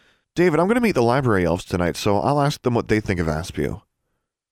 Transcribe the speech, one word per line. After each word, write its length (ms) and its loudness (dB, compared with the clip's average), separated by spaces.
"David, 240 2
I'm 80 2
gonna 140 2
meet 140 0
the 80 2
library 420 2
elves 220 0
tonight, 300 -2
so 240 0
I'll 200 0
ask 220 -2
them 120 0
what 140 -2
they 120 2
think 200 -4
of 80 0
Aspew." 540 -6